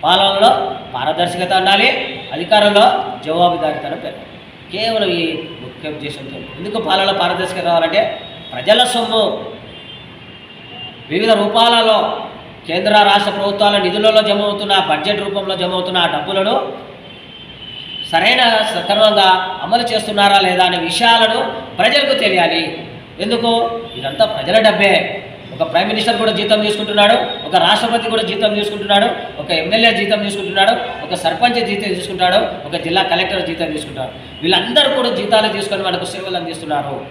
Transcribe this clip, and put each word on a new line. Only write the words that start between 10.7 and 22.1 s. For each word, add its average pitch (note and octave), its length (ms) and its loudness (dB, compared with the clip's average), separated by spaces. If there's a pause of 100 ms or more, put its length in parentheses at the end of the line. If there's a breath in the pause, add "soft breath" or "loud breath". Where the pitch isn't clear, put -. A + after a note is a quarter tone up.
వివిధ A3 220 2
రూపాలలో A3 960 2 (400)
కేంద్ర F#3 240 0
రాష్ట్ర G3+ 400 6
ప్రభుత్వాల G3+ 460 0
నిధులలో G#3 440 4
జమ G3+ 200 0
అవుతున్న, G3+ 320 -2 (160)
బడ్జెట్ G3+ 300 0
రూపంలో G3 360 -4
జమ F3+ 160 -2
అవుతున్న F3+ 260 -2
ఆ E3+ 80 2
డబ్బులను F#3+ 680 -2 (1400)
సరైన A3+ 320 4 (300)
సక్రమంగా G3+ 560 4 (320)
అమలు A#3 220 0
చేస్తున్నారా G3+ 560 2
లేదా F3+ 260 2
అనే F3+ 120 0
విషయాలను A3+ 640 2 (360)
ప్రజలకు C4+ 440 2